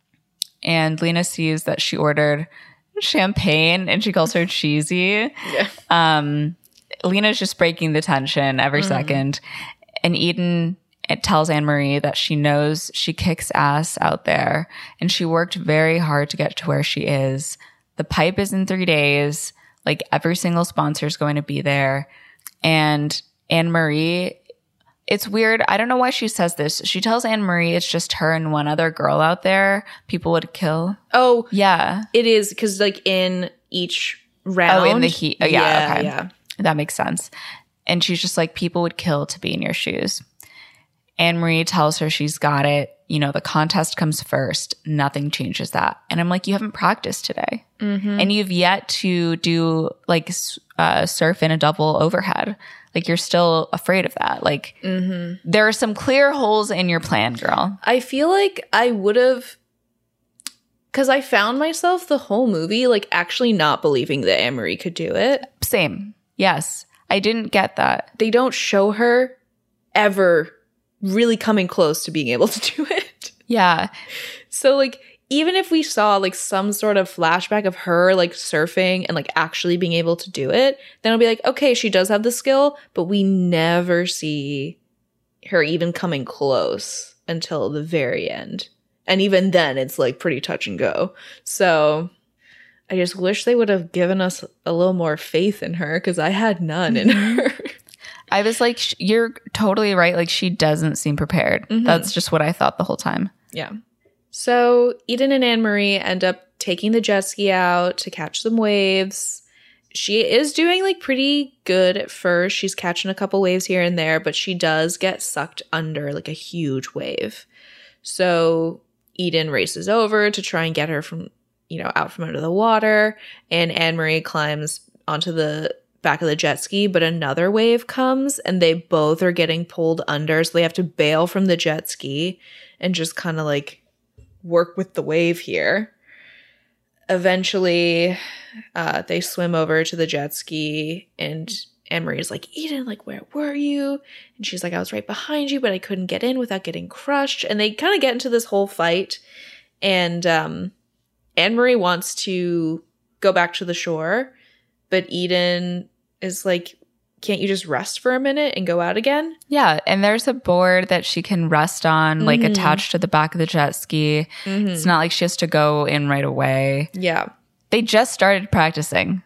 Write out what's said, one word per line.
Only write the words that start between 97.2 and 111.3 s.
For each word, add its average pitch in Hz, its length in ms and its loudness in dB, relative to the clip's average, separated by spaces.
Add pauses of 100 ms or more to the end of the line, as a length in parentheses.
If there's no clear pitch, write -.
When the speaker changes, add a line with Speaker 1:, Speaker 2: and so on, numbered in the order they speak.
Speaker 2:
her. - 140 0 (800)
Speaker 1:
I 196 100 4
was 226 180 -2
like, 240 180 2
"Sh-, - 200 -4
you're 226 360 2 (180)
totally 208 420 2
right. 175 220 4
Like, 170 140 0
she 185 200 -2
doesn't 156 480 0
seem 147 180 -2
prepared." - 520 0
Speaker 2:
Mm-hmm. 226 160 0
Speaker 1:
That's - 280 2
just - 200 -4
what 160 100 2
I 151 100 0
thought - 260 0
the 175 60 -2
whole - 120 -2
time. - 340 -4 (220)
Speaker 2:
Yeah. - 180 -10 (640)
So 240 640 4 (140)
Eden 262 240 2
and 262 120 4
Anne 233 180 4
Marie 202 340 2
end 185 260 -2
up 185 200 0 (180)
taking 196 320 -2
the 233 80 4
jet 202 220 2
ski 196 280 -2
out 180 480 2
to - 120 -8
catch - 320 -8
some 226 140 0
waves. 196 840 0 (500)
She 208 280 0
is 285 320 2
doing, 349 320 2
like, 370 160 -2
pretty 277 640 -2